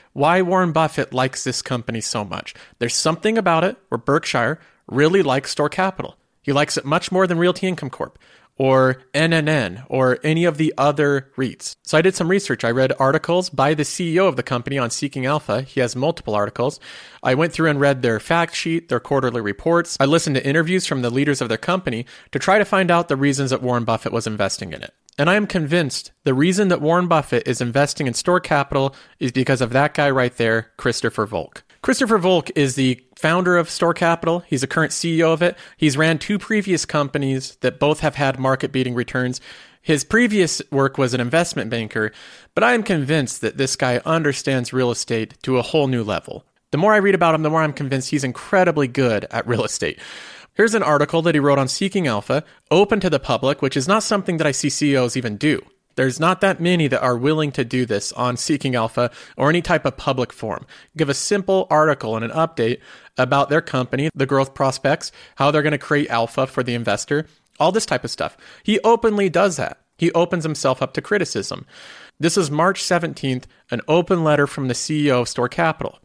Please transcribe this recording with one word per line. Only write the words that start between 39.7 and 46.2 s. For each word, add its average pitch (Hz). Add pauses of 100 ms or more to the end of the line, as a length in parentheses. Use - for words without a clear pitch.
His 147
previous 214 (100)
work 139
was 127
an 123
investment 123
banker, 110 (420)
but 202
I 240
am 226
convinced 147
that 110
this 135
guy 127
understands 143
real 127
estate -
to 131
a 117
whole 147
new 120
level. - (240)